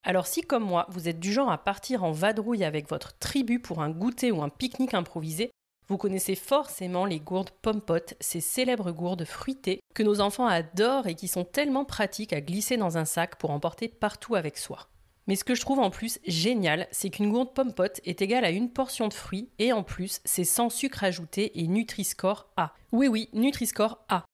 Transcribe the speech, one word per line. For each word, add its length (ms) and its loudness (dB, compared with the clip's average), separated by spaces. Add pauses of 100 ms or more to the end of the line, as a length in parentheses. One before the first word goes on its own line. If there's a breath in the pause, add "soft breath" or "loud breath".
Alors 240 2
si, 140 -2
comme 220 0
moi, 260 2
vous 200 -6
êtes 100 -4
du 140 -2
genre 180 4
à 60 2
partir 480 -2
en 60 2
vadrouille 520 0
avec 260 -2
votre 280 -6
tribu 420 0
pour 220 -4
un 80 0
goûter 420 0
ou 100 0
un 60 -2
pique-nique 460 -2
improvisé, 580 -2 (380)
vous 80 0
connaissez 380 0
forcément 680 0
les 160 0
gourdes 300 -2 (120)
Pom'Pot, 600 0
ces 180 -4
célèbres 520 0
gourdes 340 -4
fruitées 560 -4 (120)
que 100 0
nos 180 6
enfants 260 2
adorent 600 2
et 80 -2
qui 120 -8
sont 160 -2
tellement 400 0
pratiques 480 -4
à 80 0
glisser 380 -2
dans 200 2
un 60 2
sac 320 -2
pour 160 -2
emporter 380 -2
partout 460 -2
avec 220 -2
soi. 300 -12 (400)
Mais 80 4
ce 80 -4
que 100 2
je 80 0
trouve 180 2
en 100 4
plus 360 -6
génial, 680 2
c'est 180 -4
qu'une 200 0
gourde 240 2
Pom'Pot 520 0
est 160 -4
égale 240 2
à 60 4
une 200 0
portion 380 -2
de 40 -6
fruits 360 -8 (100)
et 140 4
en 100 0
plus, 400 -6
c'est 220 0
sans 240 2
sucre 340 -4
ajouté 560 -2
et 80 2
Nutri-Score 880 0
A. 180 0 (200 soft breath)
Oui, 160 6
oui, 240 0
Nutri-Score 720 2
A. 160 2 (100)